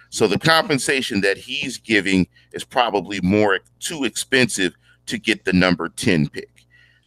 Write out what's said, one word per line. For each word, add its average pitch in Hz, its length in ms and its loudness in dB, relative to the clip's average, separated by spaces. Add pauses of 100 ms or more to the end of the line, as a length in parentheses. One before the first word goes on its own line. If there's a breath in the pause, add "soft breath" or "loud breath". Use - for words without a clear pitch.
(100)
So 110 180 2
the 101 100 0
compensation 143 840 0
that 98 160 0
he's 131 400 -12
giving 95 500 2 (240 soft breath)
is 87 100 -10
probably 101 600 -2
more, 98 360 4 (220)
too 151 240 -6
expensive 107 720 0 (320 soft breath)
to 113 120 -8
get - 260 -2
the 92 80 -2
number 87 360 2
ten 78 400 0
pick. - 360 -18 (420 soft breath)